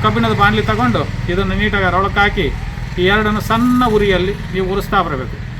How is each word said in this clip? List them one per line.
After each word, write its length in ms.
ಕಬ್ಬಿಣದ 380
ಬಾಣಲಿ 300
ತಗೊಂಡು 300
ಇದನ್ನು 280
ನೀಟಾಗಿ 300
ಅದ್ರೊಳಗೆ 300
ಹಾಕಿ 280
ಈ 140
ಎರಡನ್ನು 360
ಸಣ್ಣ 340
ಉರಿಯಲ್ಲಿ 380
ನೀವು 200
ಉರಿಸ್ತಾ 340
ಬರಬೇಕು. 280